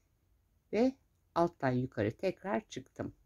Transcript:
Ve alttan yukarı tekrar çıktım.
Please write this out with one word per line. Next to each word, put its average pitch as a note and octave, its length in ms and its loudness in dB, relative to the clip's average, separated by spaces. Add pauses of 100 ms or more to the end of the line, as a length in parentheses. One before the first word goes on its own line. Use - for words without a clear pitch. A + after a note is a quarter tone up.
(720)
Ve B3+ 240 2 (380)
alttan E3+ 380 0
yukarı B2 440 -2
tekrar - 520 -4
çıktım. - 460 -10 (120)